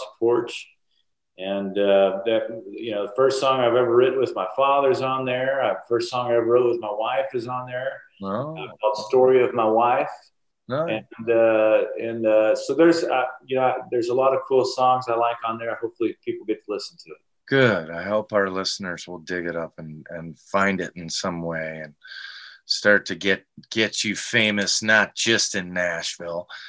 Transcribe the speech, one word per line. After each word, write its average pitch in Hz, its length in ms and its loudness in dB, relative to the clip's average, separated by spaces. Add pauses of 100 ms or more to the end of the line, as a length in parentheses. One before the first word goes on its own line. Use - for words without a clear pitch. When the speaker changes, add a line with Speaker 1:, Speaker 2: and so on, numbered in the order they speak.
(200)
Speaker 1:
porch. 117 480 0 (680)
And, 98 400 -4
uh, 98 480 4
that, 113 440 -2
you 107 220 -10
know, 104 160 -4
the - 80 -14
first 131 240 2
song 131 220 2
I've 120 140 2
ever 120 200 2
written 131 240 4
with 117 160 0
my 92 120 -4 (100)
father's 135 440 4
on 131 220 -2
there. 131 400 -2
Uh, 101 120 0 (120)
first 117 220 0
song 123 200 -4
I 117 60 2
ever 113 100 4
wrote 120 240 4
with 117 120 -2
my 107 100 -6
wife 123 420 -2
is 120 140 -4
on 127 180 -6
there. 127 360 -8 (200)
Speaker 2:
Oh. 107 360 -6
Speaker 1:
Uh, - 100 -12 (140)
called 127 160 0 (100)
Story 131 340 6
of 117 120 0
My 117 120 0
Wife. 120 460 2 (560)
Speaker 2:
Nice. 123 360 -4 (140)
Speaker 1:
And, 113 140 -4
uh, 110 520 4 (140)
and, 113 300 -4
uh, 107 280 4
so - 200 0
there's, 165 300 6
uh, 127 180 0 (220)
you 131 100 -4
know, 127 180 2 (160)
there's 120 200 0
a 123 40 0
lot 131 200 4
of 131 160 0
cool 131 160 4
songs 127 420 2
I 117 80 0
like 117 220 0 (100)
on 113 100 -4
there. 117 240 -6
Hopefully 113 440 -4
people 117 200 -8
get 107 200 -4
to 104 80 -10
listen - 320 -10
to 80 60 -20
it. 76 60 -18 (300)
Speaker 2:
Good. 107 420 2
I 85 140 -10
hope 107 300 -4
our 98 160 2
listeners 92 580 -8
will 87 100 -12
dig 85 300 -8
it 85 80 -6
up 82 240 -10
and, 78 320 -16
and 82 260 -14
find 98 440 -2
it 85 140 -8
in 87 140 -12
some 85 320 -6
way 80 420 -8
and 73 120 -18 (720)
start - 400 2
to 92 80 -6
get, 92 300 -2 (260)
get 110 320 -2
you 104 120 -4
famous, 104 680 0
not 110 320 2
just - 400 0
in 90 180 -6
Nashville, 85 760 -6 (220)